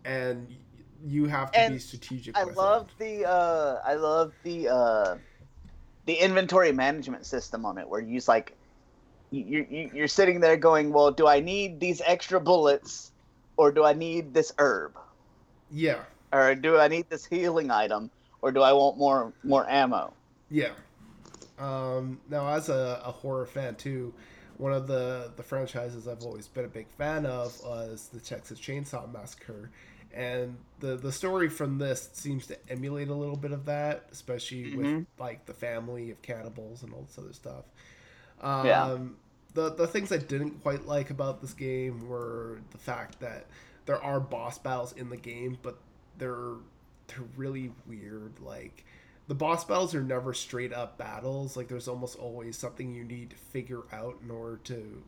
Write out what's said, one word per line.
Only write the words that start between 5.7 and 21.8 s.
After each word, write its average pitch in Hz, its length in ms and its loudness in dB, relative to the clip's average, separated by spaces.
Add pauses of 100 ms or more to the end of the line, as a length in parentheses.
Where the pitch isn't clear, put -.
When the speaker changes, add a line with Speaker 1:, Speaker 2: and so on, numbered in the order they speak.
Speaker 2:
the 160 100 2
inventory 185 560 6
management 131 540 0
system 113 400 -6
on 95 120 -6
it, 90 100 -10
where 104 140 -2
you 113 160 -6
just, 123 100 -2
like, 113 280 4 (760)
you, 139 400 -4
you, 151 240 -8
you're 147 140 -2
sitting 180 320 4
there 165 180 8
going, 156 340 6
"Well, 147 200 10
do 151 160 6
I 143 120 10
need 180 400 -2
these 180 260 0
extra 180 340 4
bullets, 151 720 4 (460)
or 147 140 8
do 151 120 6
I 147 100 8
need 165 400 -2
this 156 240 2
herb?" 101 400 2 (720)
Speaker 1:
Yeah. 147 340 0 (280)
Speaker 2:
Or 135 240 6
do 156 240 6
I 151 80 8
need 165 220 0
this 156 160 -8
healing 170 440 0
item, 107 400 0 (320)
or 135 100 0
do 135 120 6
I 135 100 10
want 139 240 6
more, 135 360 2 (100)
more 135 260 4
ammo? 127 440 2 (360)
Speaker 1:
Yeah. 143 220 -2 (880)
Um, 131 680 -4